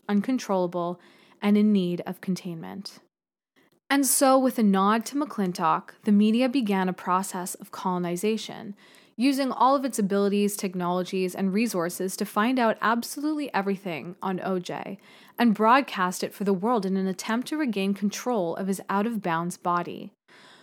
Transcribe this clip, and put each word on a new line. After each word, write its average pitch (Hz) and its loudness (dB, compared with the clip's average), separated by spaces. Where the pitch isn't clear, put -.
uncontrollable, 185 0
and 208 4
in 214 6
need 175 2
of 180 -10
containment. 170 -8
And 277 4
so, 269 6
with 254 2
a 233 4
nod 202 4
to 269 -8
McClintock, 180 0
the 208 4
media 220 6
began 202 0
a 180 -2
process 185 -2
of - -18
colonization, 185 -4
using 262 0
all 262 4
of 269 0
its 262 -4
abilities, 202 2
technologies, 180 -2
and 190 -2
resources 190 -2
to 214 -2
find 233 0
out 226 2
absolutely 285 -2
everything 185 -4
on 185 -4
O 185 -2
J 175 -10
and 226 4
broadcast 214 2
it 196 -6
for - -8
the 196 2
world 202 0
in 190 0
an 190 0
attempt 226 -4
to 311 -4
regain 202 0
control 196 -2
of 190 -6
his 190 -2
out-of-bounds 190 -2
body. 175 -4